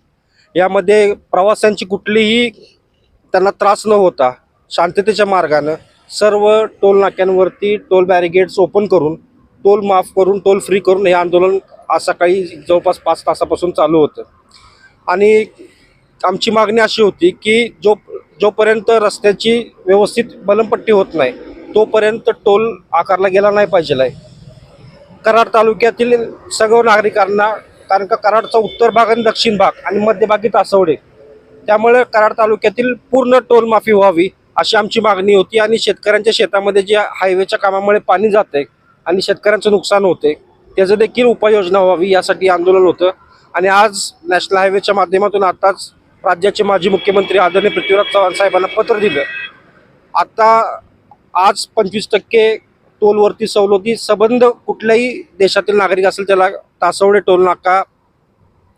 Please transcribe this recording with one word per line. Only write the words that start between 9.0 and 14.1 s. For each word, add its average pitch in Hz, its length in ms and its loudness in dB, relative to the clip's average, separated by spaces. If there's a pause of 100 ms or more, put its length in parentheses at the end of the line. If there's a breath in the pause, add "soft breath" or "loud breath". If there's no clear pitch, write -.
टोल 202 220 2
माफ 185 300 0
करून, 190 220 0
टोल 196 200 0
फ्री 185 200 -2
करून 190 280 0
हे 180 60 4
आंदोलन 180 460 0 (300)
आज 156 140 -2
सकाळी 180 400 -2 (260)
जवळपास 175 300 0
पाच 165 280 -4
तासापासून 165 440 -4
चालू 160 300 0
होतं. 147 220 -2 (840 soft breath)